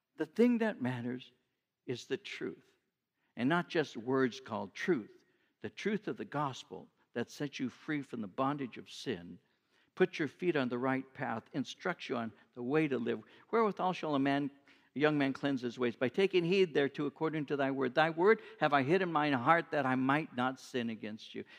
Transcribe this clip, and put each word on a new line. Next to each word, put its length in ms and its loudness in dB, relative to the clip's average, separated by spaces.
The 80 -2
thing 320 4
that 220 -2
matters 520 -4
is 200 -8
the 120 -2
truth, 520 -10
and 120 0
not 200 0
just 280 -2
words 420 0
called 340 -8
truth. 380 -2
The 80 -8
truth 360 -4
of 100 -4
the 80 -10
gospel 640 -6
that 180 -4
sets 280 -8
you 100 -2
free 340 -6
from 180 -10
the 80 -8
bondage 500 -2
of 100 -16
sin, 480 -8
puts 220 2
your 100 -2
feet 260 -2
on 140 0
the 100 -4
right 340 -2
path, 300 -6
instructs 540 -6
you 80 -4
on 160 -6
the 80 -12
way 240 2
to 120 0
live. 220 -2
"Wherewithal 440 2
shall 200 -2
a 60 2
man, 280 2
a 60 -6
young 180 4
man 140 2
cleanse 280 -2
his 160 -4
ways? 200 0
By 120 0
taking 360 2
heed 280 4
thereto 340 0
according 400 -2
to 100 -2
thy 160 2
word. 240 -2
Thy 140 4
word 300 4
have 120 4
I 120 6
hid 180 4
in 80 0
mine 220 2
heart 400 4
that 140 2
I 100 2
might 400 0
not 240 -2
sin 280 -4
against 460 -10
you." 100 -10